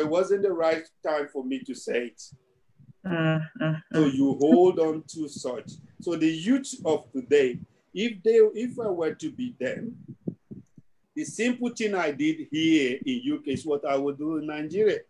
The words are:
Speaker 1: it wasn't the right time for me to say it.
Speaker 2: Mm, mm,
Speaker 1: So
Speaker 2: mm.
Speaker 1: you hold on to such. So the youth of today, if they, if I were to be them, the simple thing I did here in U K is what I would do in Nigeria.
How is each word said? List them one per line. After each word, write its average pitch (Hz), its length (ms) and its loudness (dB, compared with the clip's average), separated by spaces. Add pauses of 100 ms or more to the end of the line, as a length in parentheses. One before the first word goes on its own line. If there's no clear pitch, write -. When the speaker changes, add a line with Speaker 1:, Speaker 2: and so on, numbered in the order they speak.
Speaker 1:
it 151 40 -2
wasn't 190 320 2
the 196 100 2
right 160 320 0 (220)
time 151 220 -2
for 139 160 -8
me 131 160 -4
to 127 160 -10
say 120 320 -4
it. - 140 -18 (840)
Speaker 2:
Mm, 160 420 0 (140)
mm, 156 220 -2 (100)
Speaker 1:
So 151 160 4
Speaker 2:
mm. 135 60 -4
Speaker 1:
you 135 260 4
hold 175 380 6
on 156 300 0
to 156 200 -8
such. - 440 -10 (280)
So 170 140 -4
the 160 120 2
youth 185 460 0 (100)
of 156 280 -2
today, 131 480 2 (340)
if 208 300 -4
they, 226 160 6 (160)
if 233 240 -6
I 220 80 -4
were 165 260 -2
to 156 180 -8
be 123 280 -8
them, 123 360 -6 (1160)
the - 100 -8
simple 240 460 -2
thing 214 240 -4
I 170 160 0
did 151 400 -2
here 151 560 2
in 123 160 -2
U 147 240 -2
K 139 80 -2
is 123 100 -6
what 147 220 -2
I 139 100 0
would 139 220 -2
do 156 200 -4
in 151 100 -6
Nigeria. 156 640 0